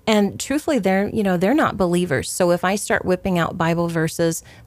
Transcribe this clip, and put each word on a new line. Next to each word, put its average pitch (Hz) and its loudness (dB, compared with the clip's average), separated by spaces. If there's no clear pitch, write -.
And 202 2
truthfully, 294 -2
they're, 190 0
you 214 -2
know, 185 2
they're 190 2
not 294 2
believers. 175 0
So 175 2
if 175 0
I 190 0
start - -2
whipping 180 0
out - -2
Bible 170 0
verses, 165 -2